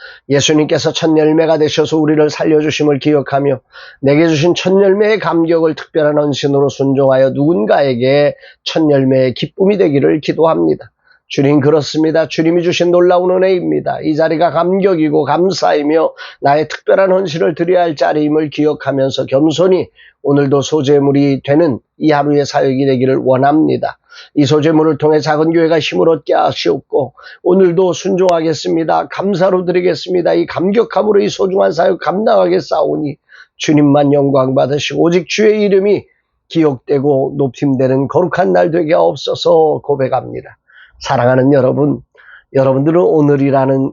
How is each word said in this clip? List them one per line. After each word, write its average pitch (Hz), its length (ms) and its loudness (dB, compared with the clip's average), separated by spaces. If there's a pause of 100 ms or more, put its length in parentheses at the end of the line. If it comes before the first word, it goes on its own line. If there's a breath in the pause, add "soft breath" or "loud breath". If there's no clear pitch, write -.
(300 loud breath)
예수님께서 151 640 0
첫 160 240 0
열매가 156 400 2
되셔서 151 400 0
우리를 151 320 2
살려주심을 151 680 0
기억하며 139 600 -2 (420 loud breath)
내게 147 260 2
주신 160 280 2
첫 - 160 -2
열매의 202 480 2
감격을 165 560 0
특별한 151 420 -2
헌신으로 143 520 0
순종하여 135 640 0
누군가에게 143 1040 0 (280 loud breath)
첫 160 260 -2
열매의 131 440 2
기쁨이 190 440 -2
되기를 156 440 0
기도합니다. 160 680 -2 (380 soft breath)
주님, 143 300 2
그렇습니다. 156 720 0
주님이 165 340 0
주신 175 260 0
놀라운 180 420 2
은혜입니다. 165 680 -2
이 156 140 -4
자리가 160 360 0
감격이고 165 720 0
감사이며 160 880 0 (260 loud breath)
나의 147 300 0
특별한 190 420 0
헌신을 185 420 -2
드려야 175 280 0
할 165 160 -4
자리임을 151 520 -2
기억하면서 139 760 -2
겸손히 156 640 0 (340 soft breath)
오늘도 143 380 2
소재물이 139 840 0
되는 147 360 0 (180)
이 156 140 0
하루의 143 340 0
사역이 139 400 0
되기를 135 320 0
원합니다. 131 800 0 (380 loud breath)
이 147 100 2
소재물을 156 520 2
통해 151 220 2
작은 156 320 0
교회가 165 280 2
힘을 170 300 0
얻게 160 240 -2
하시옵고 147 800 -2 (300 loud breath)
오늘도 180 500 2
순종하겠습니다. 165 1160 -2
감사로 185 560 -2
드리겠습니다. 175 680 -2
이 170 120 0
감격함으로 202 760 0
이 202 80 0
소중한 196 420 -2
사역 180 280 0
감당하겠사오니 170 1160 -2 (400 loud breath)
주님만 147 560 2
영광 139 420 0
받으시고 143 460 -2
오직 170 260 0
주의 214 360 0
이름이 196 420 0 (420)
기억되고 143 880 -2
높임되는 135 720 -2
거룩한 180 460 -2
날 180 180 2
되게 160 220 -2
하옵소서 165 880 0
고백합니다. 123 760 -6 (420 soft breath)
사랑하는 127 540 2
여러분, 131 480 0 (520 loud breath)
여러분들은 135 480 2
오늘이라는 139 920 2